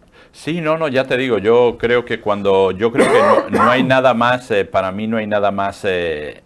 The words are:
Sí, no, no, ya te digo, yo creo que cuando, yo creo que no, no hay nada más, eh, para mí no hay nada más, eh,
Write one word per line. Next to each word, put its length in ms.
Sí, 260
no, 180
no, 80
ya 180
te 100
digo, 220
yo 400
creo 280
que 140
cuando, 520
yo 200
creo 140
que 140
no, 320
no 180
hay 140
nada 320
más, 340
eh, 160
para 260
mí 140
no 120
hay 100
nada 240
más, 320
eh, 640